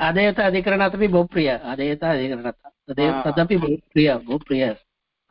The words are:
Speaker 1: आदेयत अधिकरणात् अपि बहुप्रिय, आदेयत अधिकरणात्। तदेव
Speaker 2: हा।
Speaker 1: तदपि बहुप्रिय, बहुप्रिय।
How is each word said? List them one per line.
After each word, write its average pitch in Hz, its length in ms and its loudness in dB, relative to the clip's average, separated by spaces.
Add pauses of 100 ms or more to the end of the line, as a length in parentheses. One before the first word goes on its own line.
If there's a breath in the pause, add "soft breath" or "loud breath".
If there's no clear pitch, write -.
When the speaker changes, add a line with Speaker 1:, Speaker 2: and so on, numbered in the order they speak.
Speaker 1:
आदेयत 190 400 0
अधिकरणात् 190 540 0
अपि 202 140 0
बहुप्रिय, 175 420 2
आदेयत 135 540 -4
अधिकरणात्। 131 640 -4 (220)
तदेव 143 220 0
Speaker 2:
हा। 135 180 -2
Speaker 1:
तदपि 170 260 2
बहुप्रिय, 151 580 2
बहुप्रिय। 131 500 -2 (680)